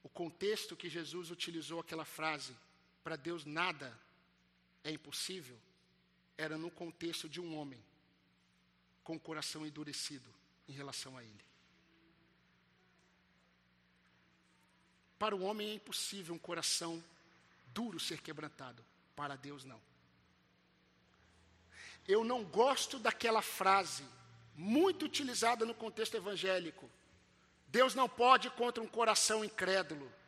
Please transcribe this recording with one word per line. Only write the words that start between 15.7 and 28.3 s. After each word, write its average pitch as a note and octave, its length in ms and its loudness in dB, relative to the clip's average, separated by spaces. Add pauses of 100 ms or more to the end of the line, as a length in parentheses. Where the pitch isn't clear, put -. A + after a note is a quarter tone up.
é - 20 -6
impossível G3 640 -6
um D#3+ 40 -10
coração E3+ 640 -2 (640)
duro G#3 320 -6
ser D#3 220 -4
quebrantado, C#3 640 -12 (300)
para C#3+ 200 -4
Deus C#3 280 -12
não. B2+ 180 -16 (2250)
Eu G#3 160 6
não A#3+ 200 0
gosto B3 560 4
daquela A3+ 420 4
frase, F#3+ 640 4 (480)
muito D4 520 4
utilizada A#3+ 600 2
no A#3 80 -4
contexto A3 400 -4
evangélico, F#3 760 -2 (800)
"Deus A#3 280 6
não B3+ 120 4
pode B3 440 8